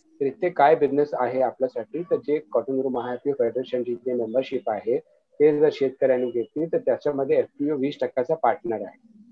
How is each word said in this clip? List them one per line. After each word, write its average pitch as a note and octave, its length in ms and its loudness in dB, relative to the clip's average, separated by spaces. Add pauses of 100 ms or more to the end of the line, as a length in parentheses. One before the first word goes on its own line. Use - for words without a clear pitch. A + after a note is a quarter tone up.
(200)
तर C#3 40 0
इथे C#3 240 -2
काय D#3 260 4
business D3 380 0
आहे B2+ 280 -2
आपल्यासाठी, B2+ 600 -4
तर E3+ 140 0
जे C#3+ 220 -2 (140)
Cotton B2+ 220 0
गुरु C3 140 0
महा B2 240 -4
एफपीओ C#3 200 -4
फेडरेशनची A#2+ 640 -2
जे B2 200 -6
membership A#2+ 560 -4
आहे A2 280 -2 (420)
ते D3 200 6
जर D3+ 120 6
शेतकऱ्यांनी B2+ 580 0
घेतली A#2+ 360 -4
तर E3 120 -2
त्याच्यामध्ये C#3 600 0
एफपीओ C#3+ 380 -2
वीस C3+ 240 -2
टक्क्याचा B2+ 340 -2
partner A2+ 480 -2
आहे. - 260 -16 (240)